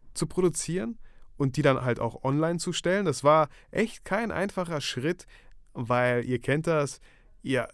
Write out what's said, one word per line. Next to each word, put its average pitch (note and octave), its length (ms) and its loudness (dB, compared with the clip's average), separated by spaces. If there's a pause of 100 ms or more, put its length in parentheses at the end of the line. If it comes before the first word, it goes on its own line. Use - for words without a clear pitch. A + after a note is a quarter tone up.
(140)
zu E3+ 140 -2
produzieren F#3 720 -2 (380)
und C3+ 200 0
die D3+ 40 2
dann C3 220 4
halt A#2+ 160 0
auch - 240 -4
online D#3+ 360 0
zu F3 140 -4
stellen. F#3+ 320 0
Das C#3+ 180 0
war D3+ 260 6 (220)
echt - 340 -4
kein G#3+ 260 -2
einfacher E3+ 500 -4
Schritt, D#3 440 -4 (480)
weil B2 520 2
ihr B2 140 0
kennt D3 280 0
das, D3+ 320 0 (420)
ja, B2+ 320 0